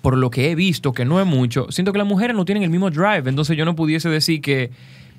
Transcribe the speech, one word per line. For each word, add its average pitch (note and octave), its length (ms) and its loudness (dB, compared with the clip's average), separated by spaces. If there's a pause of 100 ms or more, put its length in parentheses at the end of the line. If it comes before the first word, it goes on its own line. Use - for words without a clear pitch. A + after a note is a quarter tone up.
por C3 160 2
lo B2+ 140 2
que C3 200 0
he - 40 -2
visto, D#3 380 0
que A#2+ 120 -4
no E3 160 2
es G3 60 2
mucho, B2+ 440 0
siento F#3+ 220 -2
que G3+ 60 -2
las G3+ 80 0
mujeres G#3+ 300 0
no F#3+ 80 0
tienen G3+ 180 0
el F3 80 0
mismo F3+ 200 0
drive, E3 380 0
entonces D3 280 0
yo D3+ 80 0
no E3+ 100 0
pudiese D#3+ 340 0
decir D#3 320 0
que C3 300 -2 (480)